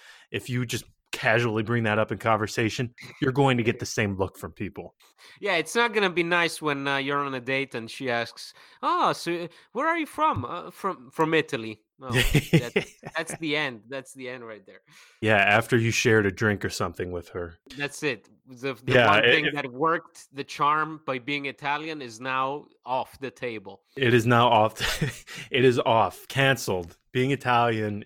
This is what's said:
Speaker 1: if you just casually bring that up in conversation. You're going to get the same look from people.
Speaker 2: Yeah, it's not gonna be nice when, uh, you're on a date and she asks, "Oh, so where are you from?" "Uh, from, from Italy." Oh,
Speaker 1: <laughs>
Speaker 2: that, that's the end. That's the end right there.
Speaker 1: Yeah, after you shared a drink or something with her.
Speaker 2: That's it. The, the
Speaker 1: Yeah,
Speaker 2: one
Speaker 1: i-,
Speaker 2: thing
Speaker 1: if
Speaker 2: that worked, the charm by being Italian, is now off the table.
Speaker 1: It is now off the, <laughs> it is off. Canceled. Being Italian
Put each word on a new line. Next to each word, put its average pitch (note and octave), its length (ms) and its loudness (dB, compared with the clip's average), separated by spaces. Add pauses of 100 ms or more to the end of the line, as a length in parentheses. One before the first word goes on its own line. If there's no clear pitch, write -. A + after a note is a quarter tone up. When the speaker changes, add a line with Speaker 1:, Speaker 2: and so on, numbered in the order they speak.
(320)
Speaker 1:
if A2 180 -8
you B2 160 -2
just A#2 200 -8 (260)
casually A#2 500 0
bring A#2 220 -2
that G#2+ 160 2
up G#2+ 120 0
in G2 60 -4
conversation. A2 760 0 (280)
You're C3+ 120 0
going C3+ 240 4
to A2+ 60 0
get A#2 160 0
the G#2+ 60 -6
same G2+ 300 -2
look F#2 220 -2
from F2 160 -12
people. F2+ 420 -12 (460)
Speaker 2:
Yeah, F#3+ 160 -2
it's D#3+ 180 -4
not A#3 180 2
gonna G3+ 160 2
be E3+ 140 0
nice E3+ 380 0
when, C#3+ 260 -2
uh, C#3 100 0
you're C#3 220 -2
on C#3 160 -4
a B2 60 -4
date C3+ 340 -4
and A2+ 160 -8
she C3 180 -6
asks, - 440 -4 (280)
"Oh, D4 320 2
so E3+ 340 -6 (260)
where C#4 140 -2
are E4+ 120 0
you D4+ 80 -4
from?" D4 380 -2
"Uh, E3 260 -10
from, C3+ 400 -8
from D#3+ 240 0
Italy." B2 460 -2 (220)
Oh, C3 100 -10
Speaker 1:
<laughs> - 0 -
Speaker 2:
that, B2+ 760 2 (280)
that's D#3+ 220 -6
the D3 180 -4
end. C3 320 -4
That's C3+ 260 -12
the C3 140 -12
end B2 200 -12
right G#2 180 -16
there. F#2+ 140 -20 (420)
Speaker 1:
Yeah, G#2+ 160 4
after G#2 400 4
you A2+ 140 2
shared A2 340 4
a G2 60 2
drink G2+ 340 0
or F#2 60 -4
something F2+ 400 -6
with F2 180 -10
her. E2+ 300 -10 (180)
Speaker 2:
That's C#3+ 240 -8
it. B2+ 260 -6 (200)
The, C3 260 -8
the B2+ 200 -4
Speaker 1:
Yeah, A#2+ 140 6
Speaker 2:
one G#2 160 6
Speaker 1:
i-, A#2+ 80 6
Speaker 2:
thing D3+ 140 2
Speaker 1:
if C#3+ 80 0
Speaker 2:
that C3+ 180 -6
worked, D#3+ 600 -4
the C#3 100 -10
charm D#3 600 0
by C3 140 -4
being C#3+ 260 -6
Italian, D3 560 -6
is A2+ 180 -14
now C3+ 460 -4 (220)
off B2+ 320 -4
the B2+ 100 -8
table. G#2+ 520 -10 (140)
Speaker 1:
It B2 200 4
is A2+ 100 4
now A#2+ 220 6
off A2 300 6
the, - 360 -4 (200)
<laughs> - 180 -14
it B2+ 120 2
is B2+ 140 6
off. A2+ 500 2
Canceled. A#2 720 0 (160)
Being B2+ 180 0
Italian A#2 760 0